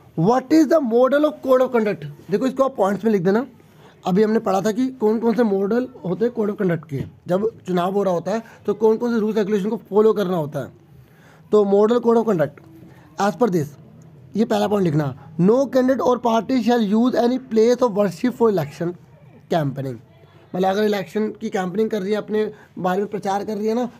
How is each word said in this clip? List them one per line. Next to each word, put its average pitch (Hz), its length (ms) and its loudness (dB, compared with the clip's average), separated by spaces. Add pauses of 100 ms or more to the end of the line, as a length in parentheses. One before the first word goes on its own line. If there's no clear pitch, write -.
(200)
what 247 280 2
is 311 180 6
the 320 160 4
model 254 400 4
of 302 100 2 (140)
code 262 140 4
of 254 100 2
conduct? 214 340 -2 (260)
देखो, 202 160 0
इसको 262 180 0
आप 269 120 -4
points 196 280 0
में 226 80 2
लिख 202 100 2
देना। 202 240 2 (600)
अभी 185 160 2
हमने 220 160 2
पढ़ा 196 220 0
था 214 120 -2
कि 247 160 -2
कौन 226 300 -2
कौन 226 160 0
से 240 80 0
model 208 460 0 (160)
होते 185 200 -2
हैं 240 100 -2
code 208 160 -2
of 202 60 -8
conduct 170 320 -2
के, 131 160 -6 (220)
जब 196 400 -4
चुनाव 180 260 -2
हो 202 100 0
रहा 190 120 0
होता 170 180 -4
है 226 100 -4 (240)
तो 208 80 -2
कौन 220 220 2
कौन 233 180 -2
से 226 60 2
rules 208 160 -2
regulation 208 320 0
को 226 80 -2
फॉलो 214 360 2
करना 185 240 -2
होता 151 220 -4
है। 113 140 -8 (800)
तो 208 120 4
model 214 420 2
code 233 180 4
of 214 40 -2
conduct 151 340 -2 (580)
as 202 200 -2
per 240 80 2
this, 175 180 0 (680)
ये 208 80 2
पहला 208 240 0
point 202 160 0
लिखना, 147 560 -2
no 202 160 4 (100)
candidate 254 420 0
or 247 80 2 (100)
party 226 420 0
shall 233 240 2
use 226 320 2
any 254 140 0 (140)
place 226 260 4
of 247 140 2
worship 208 400 -2
for 233 180 2
election 170 380 -4 (640)
campaigning। 139 440 -4 (580)
मतलब, 185 100 -2
अगर 196 200 0
election 208 460 -2
की 214 200 -10
campaigning 196 400 -2
कर 214 120 -4
रही 190 80 -6
है, 214 80 -2
अपने 214 340 -4 (260)
बारे 180 200 -2
में 202 120 -4
प्रचार 196 340 -4
कर 208 120 -8
रही 208 100 -6
है 220 80 -2
ना, 240 140 -4 (120)